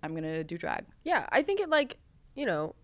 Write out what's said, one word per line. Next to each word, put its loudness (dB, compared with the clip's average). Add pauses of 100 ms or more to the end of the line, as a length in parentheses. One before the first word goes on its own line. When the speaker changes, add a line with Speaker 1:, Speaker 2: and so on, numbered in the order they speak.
Speaker 1:
"I'm -6
gonna -2
do -6
drag." -4 (200)
Speaker 2:
Yeah, 2
I 6
think 0
it, -4
like, 2 (380)
you -4
know, 0